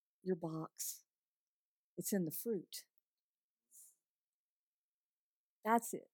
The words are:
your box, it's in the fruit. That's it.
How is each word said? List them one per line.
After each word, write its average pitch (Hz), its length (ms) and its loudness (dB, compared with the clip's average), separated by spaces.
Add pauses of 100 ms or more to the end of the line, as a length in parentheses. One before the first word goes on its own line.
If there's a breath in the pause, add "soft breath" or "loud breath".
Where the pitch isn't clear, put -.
(220)
your 185 140 2
box, 160 640 -6 (960)
it's - 140 -2
in 185 140 4
the 151 40 -2
fruit. - 540 -4 (2750)
That's 233 280 6
it. - 220 -8